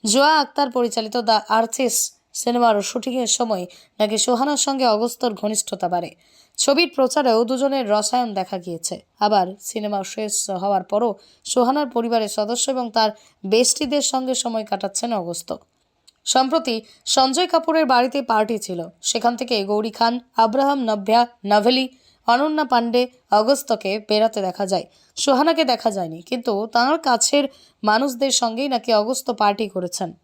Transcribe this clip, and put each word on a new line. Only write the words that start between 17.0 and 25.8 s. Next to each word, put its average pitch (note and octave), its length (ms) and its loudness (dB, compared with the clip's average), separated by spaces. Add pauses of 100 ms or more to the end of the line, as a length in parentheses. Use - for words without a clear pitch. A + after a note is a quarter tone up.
সঞ্জয় C4+ 380 2
কাপুরের D#4+ 400 2
বাড়িতে B3+ 300 2
পার্টি A3 340 0 (100)
ছিল, F3 140 -6 (300)
সেখান A#3 260 0
থেকে A#3+ 180 -4 (100)
গৌরী G#3 340 -2
খান, A#3 160 2 (300)
আব্রাহাম C#4 340 2 (120)
নভ্যা, G#3+ 300 2 (320)
নভেলি, B3+ 340 2 (420)
অনন্যা D4+ 440 2
পাণ্ডে, A#3 300 2 (300)
অগস্তকে A3+ 600 2 (160)
বেড়াতে A3 340 2
দেখা F#3+ 240 -4
যায়। F3+ 200 -2 (300)
সুহানাকে D4+ 480 2
দেখা A#3 260 0